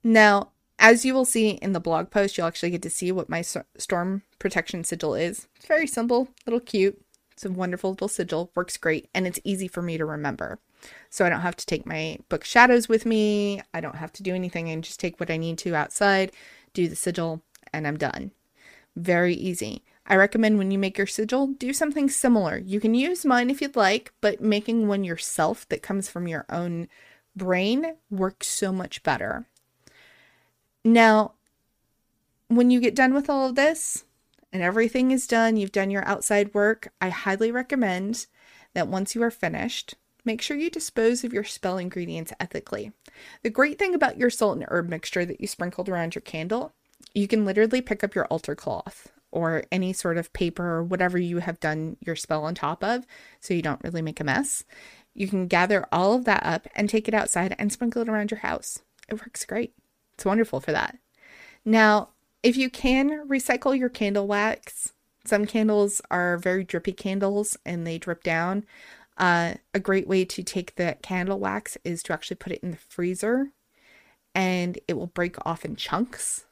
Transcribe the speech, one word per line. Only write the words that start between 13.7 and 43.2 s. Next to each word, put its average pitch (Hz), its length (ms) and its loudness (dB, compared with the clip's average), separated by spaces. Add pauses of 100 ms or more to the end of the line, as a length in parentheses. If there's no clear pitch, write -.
I 165 60 -6
don't - 160 -10
have 165 180 -10
to 196 100 -16
do 185 120 -2
anything. 175 340 -4
I 160 80 -4
just - 220 -10
take 175 200 -6
what 170 120 -4
I 160 60 -2
need 165 220 -4
to 170 160 -4
outside, 190 560 2 (420)
do 175 140 0
the 160 80 -6
sigil, 165 460 -4 (320)
and 156 140 -4
I'm 151 100 -4
done. - 340 -4 (640)
Very 175 380 2
easy. 175 480 -6 (260)
I 196 80 4
recommend 214 420 4
when 196 140 2
you 196 60 2
make 190 200 -2
your 202 100 0
sigil, 254 400 0
do 269 260 -4
something 285 360 0
similar. 226 480 2
You 190 220 -4
can 220 140 2
use 311 320 0
mine 247 240 4
if 277 120 -2
you'd 285 140 -4
like, 208 460 2
but 208 180 2
making 214 480 2
one 196 160 0
yourself 170 680 -2
that - 120 -4
comes 196 260 -4
from 175 200 -8
your 160 220 -6
own 170 380 -6 (480)
brain 202 600 0 (160)
works 190 360 -4
so 196 240 -2
much - 320 -6
better. 139 440 -2 (1400)
Now, 226 480 8 (1120)
when 247 220 6
you 247 100 8
get 233 160 2
done 262 200 4
with 285 120 0
all 269 220 0
of 247 60 -4
this 302 500 0 (480)
and 190 80 -2
everything 226 480 2
is 262 160 2
done, 226 320 4
you've 196 140 -2
done 196 180 0
your 196 180 -2
outside 202 460 2
work, 208 360 2 (120)
I 185 80 -2
highly 208 420 0
recommend 233 760 -2 (480)
that 175 120 0
once 190 280 -4
you 233 80 0
are 233 80 0
finished, - 640 -6 (280)
make 226 200 -4
sure 294 120 -4
you 320 140 -2
dispose 240 540 0
of 240 100 -6
your 208 100 -2
spell 185 360 -4
ingredients 170 600 -8
ethically. 208 520 -8 (500)